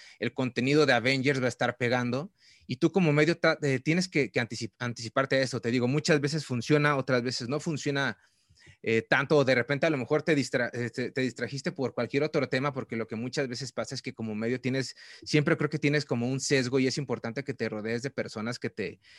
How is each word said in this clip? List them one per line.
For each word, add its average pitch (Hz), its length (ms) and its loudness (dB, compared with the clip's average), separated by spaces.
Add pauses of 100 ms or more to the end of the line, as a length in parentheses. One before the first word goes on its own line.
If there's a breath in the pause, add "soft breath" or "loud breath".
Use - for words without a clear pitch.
(180 loud breath)
el 117 160 -4
contenido 131 520 2
de 131 80 6
Avengers 131 480 2
va 127 60 0
a - 20 2
estar 117 260 -2
pegando 123 560 0 (340 soft breath)
y 139 120 -6
tú 165 160 2
como 175 180 4
medio 151 260 4
ta-, 160 240 2
eh, 135 180 0
tienes 175 280 0
que, 135 240 0
que - 80 -2
anticip-, 120 400 -6
anticiparte 123 560 -2
a 135 60 4
eso. 127 180 -2
Te 120 100 -2
digo, 120 200 2
muchas 147 320 2
veces 143 240 -2
funciona, 147 500 2
otras 127 260 0
veces 120 280 -6
no 147 100 -2
funciona, 139 580 -4 (680 soft breath)
eh, 113 160 2
tanto, 143 360 2
o 139 80 6
de 131 100 4
repente 135 300 0
a 165 40 4
lo 147 80 0
mejor 147 260 0
te 165 120 2
distra-, 123 380 0
eh, 120 160 -4
te, 123 220 -6
te 135 100 -2
distrajiste 131 500 -4
por 127 220 -4
cualquier 131 300 -2
otro 147 260 -2
tema, 135 240 0
porque 127 240 -8
lo 113 100 -4
que - 80 -8
muchas 127 320 -4
veces 120 240 -8
pasa 120 240 -8
es 127 60 -8
que - 120 -10
como 110 220 -6
medio 117 240 -2
tienes, 131 360 -4 (280 loud breath)
siempre 151 340 4
creo 147 120 -2
que 151 100 -4
tienes 143 260 0
como 120 240 -2
un 131 120 -2
sesgo 131 380 2
y 131 80 2
es 123 100 -2
importante 123 480 -6
que 131 80 -6
te 113 160 -4
rodees 110 340 -4
de 139 60 -4
personas 117 500 -6
que 120 100 -4
te, - 300 -8 (200 loud breath)